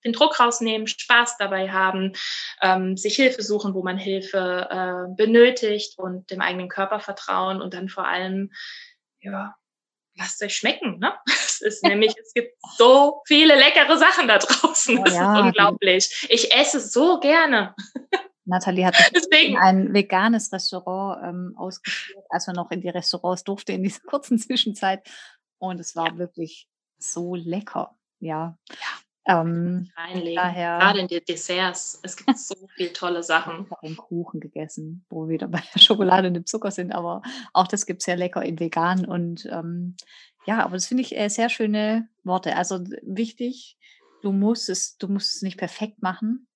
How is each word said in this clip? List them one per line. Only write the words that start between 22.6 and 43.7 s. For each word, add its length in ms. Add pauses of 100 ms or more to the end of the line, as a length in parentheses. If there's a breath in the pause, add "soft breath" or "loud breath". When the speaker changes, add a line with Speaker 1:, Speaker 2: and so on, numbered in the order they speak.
Speaker 2:
in 100
die 80
Restaurants 540
durfte 300
in 100
dieser 180
<laughs> 60
kurzen 300
Zwischenzeit. 720 (480 loud breath)
Und 220
es 160
war 160
Speaker 1:
Ja. 60
Speaker 2:
wirklich 500 (320)
so 360
lecker, 640 (220)
ja. 380 (120)
Speaker 1:
Ja. 80 (500 loud breath)
Speaker 2:
Ähm, 680
Speaker 1:
Reinlegen. 440
Speaker 2:
daher 380
Speaker 1:
Gerade 200
in 80
den 200
Desserts. 760
Es 140
gibt 200
so 180
Speaker 2:
<laughs> 200
Speaker 1:
viele 180
tolle 300
Sachen. 420
Speaker 2:
Ich 60
habe 120
einen 140
Kuchen 420
gegessen, 720
wo 180
wir 80
wieder 120
bei 160 (100)
der 60
Schokolade 480
und 80
dem 100
Zucker 260
sind, 200
aber 320 (300 loud breath)
auch 140
das 180
gibt's 200
ja 100
lecker 280
in 160
vegan 460
und, 460
ähm, 440 (480 loud breath)
ja, 200
aber 120
das 100
finde 160
ich, 160
äh, 120
sehr 200
schöne 580 (160)
Worte. 320
Also, 220
d-, 240
wichtig, 760 (440 soft breath)